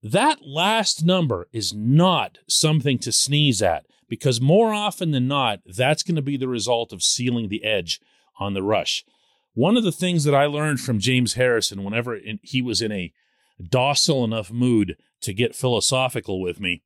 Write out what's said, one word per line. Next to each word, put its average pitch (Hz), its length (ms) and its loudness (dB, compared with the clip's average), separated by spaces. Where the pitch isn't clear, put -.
That 214 420 2
last 180 600 0
number 165 480 2
is 110 200 -6
not 131 680 2
something 156 500 2
to - 140 -6
sneeze 139 500 2
at, 85 240 0
because 120 320 0
more 202 340 4
often 196 380 -4
than 127 160 0
not, 127 360 0
that's 127 380 0
gonna 160 200 -2
be 139 140 -4
the 127 120 -4
result 117 440 -2
of 95 100 -10
sealing 120 460 0
the 107 160 -6
edge 98 360 -2
on 98 160 -4
the 95 80 -2
rush. 101 420 -2
One 170 220 2
of 233 80 2
the 180 80 0
things 175 320 0
that 147 100 2
I 139 120 4
learned 147 340 -2
from 120 180 -2
James 123 360 0
Harrison 117 500 0
whenever 117 320 -6
in, 101 260 -12
he 131 200 -2
was 117 200 -2
in 107 80 -2
a 90 220 -6
docile 127 600 0
enough 110 260 -4
mood 113 460 2
to 107 120 -8
get 113 220 -2
philosophical 123 840 -2
with 90 180 -4
me 87 280 -4